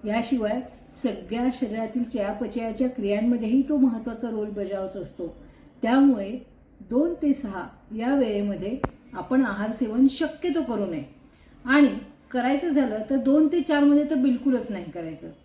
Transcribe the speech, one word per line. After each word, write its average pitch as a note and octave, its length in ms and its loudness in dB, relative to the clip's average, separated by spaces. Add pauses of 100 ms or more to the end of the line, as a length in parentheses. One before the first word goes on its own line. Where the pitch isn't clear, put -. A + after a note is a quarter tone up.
याशिवाय A#3 540 -2 (320)
सगळ्या A#3 500 -4 (100)
शरीरातील A3 500 -4
चयापचयाच्या A3+ 840 -4
क्रियांमध्येही A3 800 0
तो D4+ 80 2
महत्त्वाचा A#3 520 0
रोल G#3+ 200 -4
बजावत G3 480 -6
असतो. E3+ 380 -10 (460)
त्यामुळे A#3+ 680 2 (420)
दोन D4+ 240 2
ते C#4+ 200 0
सहा F#3+ 340 -6 (280)
या B3 200 0
वेळेमध्ये G#3 640 -2 (360)
आपण B3+ 320 0
आहार G#3 260 -4
सेवन A#3+ 360 2
शक्यतो D#4 540 -2
करू G#3+ 240 -4
नये D#3+ 180 -6 (600)
आणि C4+ 240 6 (420)
करायचं C4+ 380 0
झालं B3 300 2 (100)
तर C#4 60 2
दोन C#4 320 4
ते E4+ 140 2
चार C#4+ 220 2
मध्ये C#4+ 260 6
तर D#4 60 0
बिलकुलच B3+ 560 2
नाही E3+ 200 -8
करायचं. D#3+ 360 -10 (180)